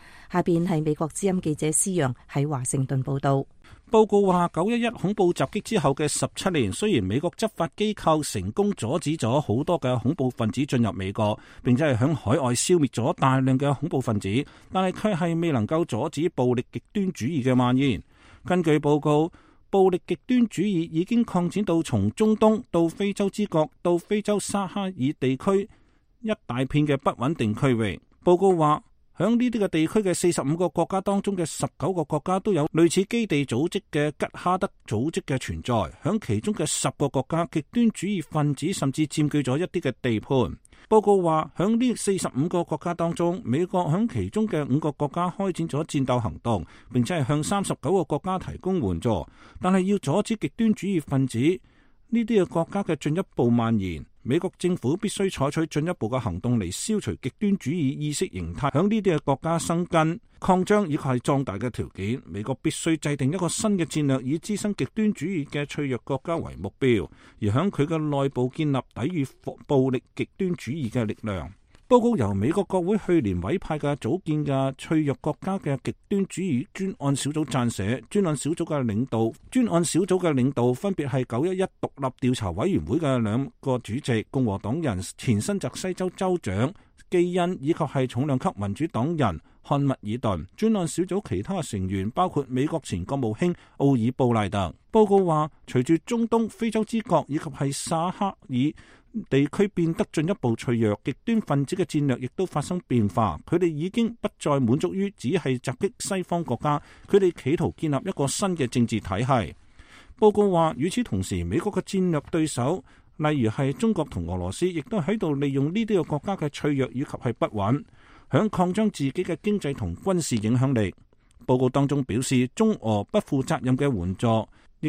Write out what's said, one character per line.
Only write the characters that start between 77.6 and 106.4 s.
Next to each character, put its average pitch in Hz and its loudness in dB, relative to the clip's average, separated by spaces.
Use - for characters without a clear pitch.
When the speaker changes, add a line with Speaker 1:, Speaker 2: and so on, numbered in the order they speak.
Speaker 2:
寫， 104 -4
專 202 2
案 151 0
小 139 -4
組 170 -2
嘅 147 -4
領 113 0
導， 113 0
專 254 2
案 170 2
小 156 0
組 196 2
嘅 180 2
領 135 2
導 123 2
分 190 -2
別 147 -4
係 127 0
九 151 -2
一 185 -2
一 190 2
獨 - -4
立 131 -2
調 127 4
查 98 -4
委 123 0
員 104 2
會 113 0
嘅 135 2
兩 113 0
個 131 0
主 104 -8
席， 113 0
共 135 2
和 98 0
黨 131 -4
人 117 -2
前 107 2
新 196 -2
澤 - -8
西 185 -4
州 185 -4
州 185 0
長 110 -2
基 180 2
恩， 180 0
以 131 -6
及 170 2
係 131 -2
重 127 -2
量 131 2
級 190 0
民 101 -4
主 - -4
黨 143 -2
人 107 0
漢 143 0
密 143 2
爾 110 -4
頓。 95 -2
專 220 2
案 175 0
小 165 -4
組 190 -2
其 95 -2
他 185 -4
成 95 -4
員 98 -2
包 180 0
括 143 -2
美 127 0
國 156 -2
前 87 -6
國 139 -4
務 110 -2
卿 175 0
奧 139 4
爾 123 0
布 123 2
賴 104 2
特。 95 -2
報 214 6
告 196 4
話， 156 0
隨 127 0
住 160 4
中 233 0
東、 226 2
非 226 -4
洲 220 0
之 226 -2
角 165 2
以 139 -4
及 160 -4
係 143 -4
薩 170 -2
哈 196 -4
爾 135 0
地 139 4
區 202 2
變 165 0
得 208 0
進 160 0
一 202 2
步 113 0
脆 120 -2
弱， 107 2
極 - -4
端 226 2
分 143 0
子 180 -6
嘅 180 0
戰 147 -2
略 135 0
亦 123 -8
都 190 -2
發 156 -4
生 180 -4
變 117 2
化。 98 0
佢 160 0
哋 180 2
已 160 -2
經 233 0
不 214 -4
再 143 2
滿 127 4
足 170 -2
於 196 -2
只 117 -6
係 143 0
襲 131 -6
擊 196 -2
西 190 -4
方 175 -4